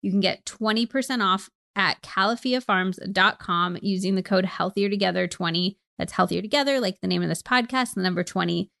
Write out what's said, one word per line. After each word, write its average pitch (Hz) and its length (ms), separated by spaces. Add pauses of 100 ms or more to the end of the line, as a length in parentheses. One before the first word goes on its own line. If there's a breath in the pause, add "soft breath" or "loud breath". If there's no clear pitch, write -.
You 196 100
can 196 100
get - 260
twenty 220 400
percent 254 340
off 190 300 (260)
at 190 240
califiafarms 196 1120
dot 190 260
com 175 440
using 190 320
the 185 80
code 185 240
healthier 190 420
together 185 400
twenty. 180 480 (220)
That's - 160
Healthier 175 260
Together, 269 400
like 190 220
the 190 40
name 180 160
of 175 60
this 160 140
podcast, 247 500
the 196 80
number 180 240
twenty. 175 460 (100)